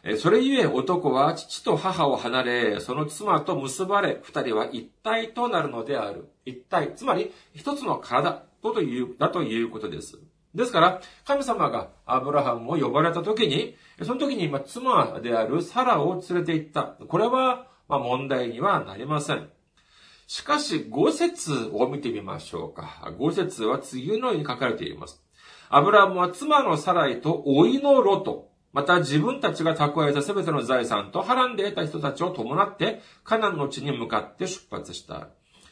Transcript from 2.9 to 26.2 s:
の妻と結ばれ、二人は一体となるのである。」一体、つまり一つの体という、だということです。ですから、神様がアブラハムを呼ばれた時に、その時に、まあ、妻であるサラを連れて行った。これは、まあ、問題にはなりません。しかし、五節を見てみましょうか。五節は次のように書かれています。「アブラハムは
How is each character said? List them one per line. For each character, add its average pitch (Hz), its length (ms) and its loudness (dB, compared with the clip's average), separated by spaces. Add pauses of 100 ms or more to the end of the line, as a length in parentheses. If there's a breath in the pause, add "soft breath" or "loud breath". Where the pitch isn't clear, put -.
の 151 100 -2
妻 170 360 0
と 170 160 -2
結 135 280 -4
ば 202 140 2
れ、 160 240 -2
二 139 200 -6
人 117 120 -2
は 110 160 0
一 - 140 -10
体 220 480 -4
と 240 160 0
な 185 120 0
る 147 60 -2
の 117 160 -6
で 139 140 -4
あ 104 120 -4
る。」 87 200 -12 (160)
一 123 100 -12
体、 - 400 -4
つ - 80 -16
ま 254 100 0
り - 180 -2 (220 loud breath)
一 285 220 -6
つ 277 80 -10
の 185 140 -2
体 - 480 -2 (180)
と 220 180 0
い 127 220 -2
う、 - 160 -10
だ 151 100 2
と 175 140 -2
い 113 180 -2
う 113 80 -2
こ 110 100 -10
と 107 100 -6
で - 120 -10
す。 - 180 -18 (360)
で 220 100 2
す 240 60 -6
か 170 80 2
ら、 185 220 4 (240 loud breath)
神 277 180 0
様 196 260 0
が 117 200 -4 (160)
ア 131 160 0
ブ 143 100 -4
ラ 143 120 4
ハ 123 120 0
ム 117 160 -6
を 170 60 0
呼 127 120 0
ば 143 140 4
れ 170 80 4
た 170 100 -2
時 214 260 0
に、 - 280 -2 (280 loud breath)
そ 240 120 -4
の 269 40 -6
時 277 160 0
に、 175 120 0
ま 139 120 -2
あ、 - 20 -8
妻 240 600 0
で 120 140 -2
あ 113 100 2
る 143 160 -2
サ 240 220 -2
ラ 180 180 2
を 180 260 -2
連 175 120 0
れ 160 60 -2
て 165 100 -2
行 156 140 -4
っ - 20 -20
た。 143 120 -2 (220)
こ 165 140 -2
れ 220 80 4
は、 254 400 0 (200 loud breath)
ま 147 100 0
あ、 - 20 2
問 127 280 -2
題 123 220 -2
に 113 120 -8
は 185 220 0
な 98 140 -12
り 117 80 -10
ま 147 160 -2
せ 156 120 -4
ん。 - 180 -8 (720 soft breath)
し - 160 -10
か 294 180 2
し、 151 300 -4
五 160 220 4
節 165 640 -2
を 117 140 2
見 143 140 -6
て 131 80 -4
み 104 120 -6
ま 98 180 -10
し - 160 -14
ょ 82 120 -8
う - 60 -14
か。 - 460 -14
五 151 120 2
節 160 320 -2
は 123 140 0
次 139 400 -4
の 254 120 -2
よ 220 40 0
う 175 40 -2
に 151 80 -4
書 127 100 -6
か 131 100 -2
れ 117 80 0
て 87 140 -6
い - 100 -12
ま - 100 -14
す。 - 160 -20 (460 loud breath)
「ア 143 120 6
ブ 190 100 4
ラ 208 120 10
ハ 185 40 6
ム 185 120 -2
は 180 100 2